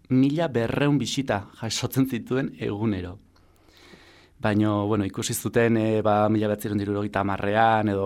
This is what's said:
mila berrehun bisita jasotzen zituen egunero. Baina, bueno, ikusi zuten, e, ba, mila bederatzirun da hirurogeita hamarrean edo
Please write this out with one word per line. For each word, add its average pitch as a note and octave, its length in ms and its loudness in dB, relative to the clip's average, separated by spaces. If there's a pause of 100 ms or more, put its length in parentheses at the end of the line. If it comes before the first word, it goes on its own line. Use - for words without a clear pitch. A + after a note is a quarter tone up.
(100)
mila C#3 380 2
berrehun C3 500 0
bisita A2+ 480 -2 (140)
jasotzen B2+ 480 -2
zituen B2+ 500 -4
egunero. G2+ 600 -4 (1200)
Baina, G#2+ 300 2 (160)
bueno, G#2 180 0
ikusi A2+ 300 -6
zuten, A#2 420 2
e, A2 260 2
ba, G#2+ 280 4
mila G#2+ 160 2
bederatzirun G#2 320 -2
da G2+ 60 -2
hirurogeita G2+ 400 -2
hamarrean G#2+ 680 2
edo G2 160 0